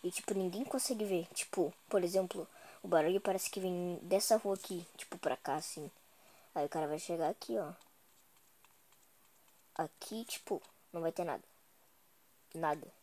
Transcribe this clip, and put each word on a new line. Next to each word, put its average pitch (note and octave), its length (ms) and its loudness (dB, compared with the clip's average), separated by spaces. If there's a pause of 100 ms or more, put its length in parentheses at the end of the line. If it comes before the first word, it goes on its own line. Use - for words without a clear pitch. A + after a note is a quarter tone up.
E, F3+ 60 0
tipo, - 220 -4
ninguém F#3+ 320 0
consegue B3 400 0
ver. F3+ 280 2
Tipo, - 400 0 (140)
por F#3+ 160 4
exemplo, F3+ 420 2 (360)
o G3 80 -10
barulho F3 320 6
parece F#3+ 280 0
que G3 120 -4
vem F3+ 400 0
dessa G3 340 4
rua G3+ 200 2
aqui, F3 300 -6 (120)
tipo, - 200 -12
pra C3 200 0
cá, C#3 180 -2
assim. D3+ 340 -6 (640)
Aí D3 120 0
o D3 40 -2
cara D#3 180 0
vai D#3 120 -2
chegar E3 300 0
aqui, - 280 -4
ó. E3 140 -2 (2000)
Aqui, A3 500 -6
tipo, - 360 -4 (300)
não E3+ 80 -6
vai E3 140 0
ter F3 100 -2
nada. D#3 180 -2 (1120)
Nada. D#3 320 -2 (180)